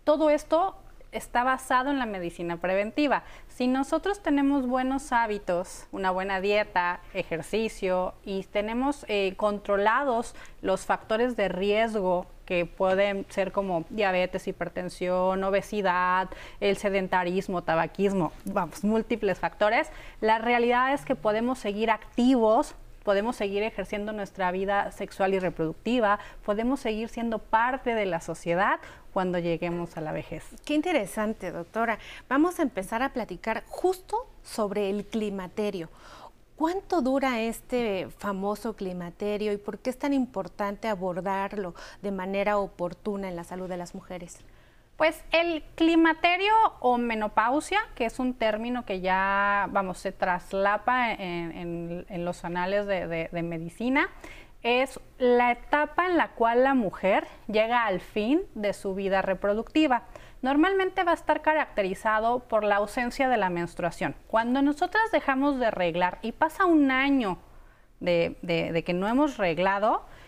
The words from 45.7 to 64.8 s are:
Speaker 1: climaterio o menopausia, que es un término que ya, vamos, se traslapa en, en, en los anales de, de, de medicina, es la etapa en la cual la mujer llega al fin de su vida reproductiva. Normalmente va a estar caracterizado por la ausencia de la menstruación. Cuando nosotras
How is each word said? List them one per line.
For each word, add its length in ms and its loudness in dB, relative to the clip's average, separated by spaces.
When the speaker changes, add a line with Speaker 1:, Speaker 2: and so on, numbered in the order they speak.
Speaker 1:
climaterio 800 4
o 200 2
menopausia, 800 0
que 100 -2
es 140 -4
un 160 -2
término 500 -2
que 160 -4
ya, 720 2
vamos, 260 -2
se 140 -6
traslapa 1000 0
en, 400 -6
en, 560 -8
en 160 -6
los 220 -4
anales 400 -2
de, 220 -2
de, 240 -4
de 120 -4
medicina, 640 -2
es 360 2
la 340 4
etapa 560 0
en 80 2
la 140 2
cual 340 4
la 100 4
mujer 540 2
llega 380 2
al 140 0
fin 440 0
de 160 0
su 240 -6
vida 260 2
reproductiva. 800 2
Normalmente 640 2
va 80 4
a 40 4
estar 260 0
caracterizado 1000 0
por 240 0
la 140 4
ausencia 520 0
de 80 4
la 120 2
menstruación. 640 -4
Cuando 340 2
nosotras 500 2